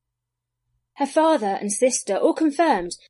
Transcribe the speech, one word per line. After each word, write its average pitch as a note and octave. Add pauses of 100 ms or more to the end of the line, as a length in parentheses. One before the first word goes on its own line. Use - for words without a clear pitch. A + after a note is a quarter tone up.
(960)
Her C#4+
father C#4+
and G3+
sister -
all -
confirmed C#4 (140)